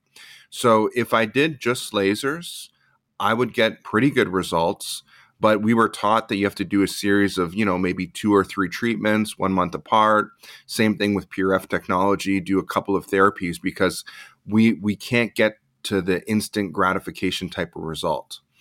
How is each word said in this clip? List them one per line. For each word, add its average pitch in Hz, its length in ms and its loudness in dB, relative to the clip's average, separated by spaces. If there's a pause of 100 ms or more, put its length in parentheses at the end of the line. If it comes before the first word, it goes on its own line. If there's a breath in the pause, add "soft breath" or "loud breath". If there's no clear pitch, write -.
(500 loud breath)
So 110 460 4
if 120 180 -2
I 113 120 4
did 139 340 -2
just - 320 -4
lasers, 107 800 -2 (500)
I 104 140 2
would 117 200 0
get 110 300 0
pretty 127 280 2
good 113 180 2
results. 90 760 -2 (380 soft breath)
But 107 200 4
we 110 120 2
were 113 160 4
taught 110 400 0
that 104 80 -2
you 98 80 0
have 98 100 0
to 101 80 -4
do 98 180 0
a 92 60 2
series 101 500 0
of, 87 160 -2
you 107 120 -2
know, 90 120 0
maybe 90 300 -2
two 104 260 0
or 95 120 6
three 95 240 -4
treatments, 107 680 -2
one 95 140 -2
month 90 240 -2
apart. 107 540 2 (360 loud breath)
Same 107 320 0
thing 101 160 0
with 95 160 -2
P 95 140 -4
R 95 100 2
F - 140 0
technology, 98 720 0
do 92 180 -2
a 82 80 0
couple 98 300 -2
of 82 100 -2
therapies 95 560 0
because 92 440 -2 (420 loud breath)
we, 110 260 4
we 95 220 -2
can't 120 400 -2
get 110 220 2 (260)
to 98 180 -2
the 90 280 -2
instant 104 420 -2
gratification 92 800 -2
type - 260 -8
of 85 60 -12
result. 80 580 -6 (220 soft breath)